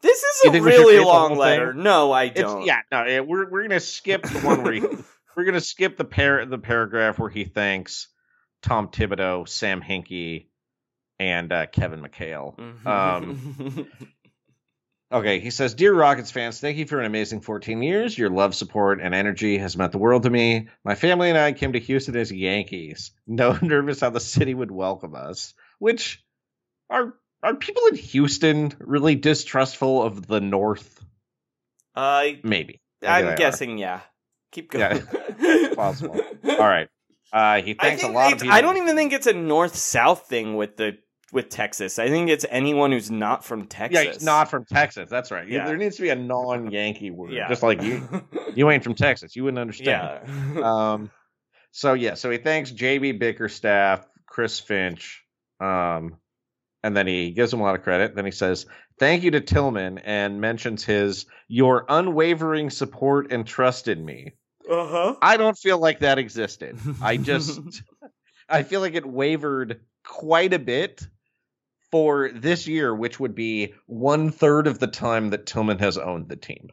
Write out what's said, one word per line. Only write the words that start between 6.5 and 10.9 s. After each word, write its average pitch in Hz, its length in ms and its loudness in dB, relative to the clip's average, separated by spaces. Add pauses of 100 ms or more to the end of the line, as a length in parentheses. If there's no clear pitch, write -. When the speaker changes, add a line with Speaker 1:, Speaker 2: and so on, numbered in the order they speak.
Speaker 2:
paragraph 110 600 0
where 110 120 -4
he 104 140 -8
thanks 95 640 -4 (540)
Tom 107 260 0
Thibodeau, 92 600 -2
Sam 95 340 -4
Hinkie, 85 640 -8 (720)